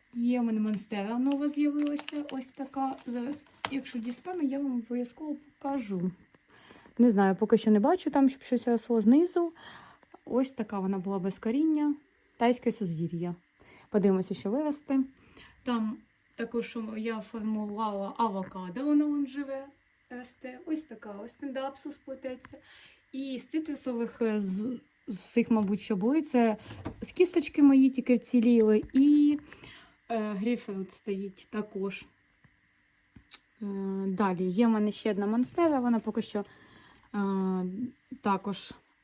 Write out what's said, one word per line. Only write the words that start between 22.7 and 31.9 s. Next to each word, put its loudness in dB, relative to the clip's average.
І -6
з -14
цитрусових, -6
е, 2
з, -4
з -8
цих, 0
мабуть, 2
що -4
були, 2
це 2
з -10
кісточки 2
мої 10
тільки 2
вціліли. 6
І, 6
е, -2
грейпфрут -4
стоїть -8
також. -6